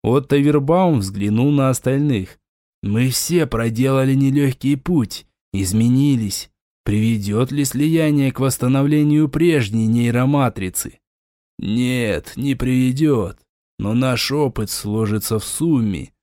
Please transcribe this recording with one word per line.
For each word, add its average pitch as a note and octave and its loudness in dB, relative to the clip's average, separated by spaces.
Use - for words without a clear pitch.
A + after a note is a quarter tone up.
Отто C3 0
Вербаум D3 2
взглянул G#2 0
на C3+ 2
остальных. B2+ -2
«Мы A2+ 0
все D#3+ 0
проделали C3 0
нелегкий C#3 0
путь, C3+ -2
изменились. A2+ 0
Приведет A2 0
ли C#3+ -2
слияние D3 0
к - -10
восстановлению D3 2
прежней C3 0
нейроматрицы?» A#2+ 0
«Нет, A#2 -2
не C3+ -2
приведет. B2+ 0
Но G2+ -2
наш B2+ -2
опыт C3 -2
сложится G#2+ -2
в G2+ -6
сумме. B2+ -2